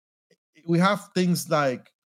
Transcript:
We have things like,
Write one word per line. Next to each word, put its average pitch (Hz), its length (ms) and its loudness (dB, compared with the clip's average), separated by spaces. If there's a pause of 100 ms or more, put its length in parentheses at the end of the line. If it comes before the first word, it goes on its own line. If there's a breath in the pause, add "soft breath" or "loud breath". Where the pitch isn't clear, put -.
(680)
We 170 140 2
have 196 340 0
things 180 340 0
like, 143 440 -2 (160)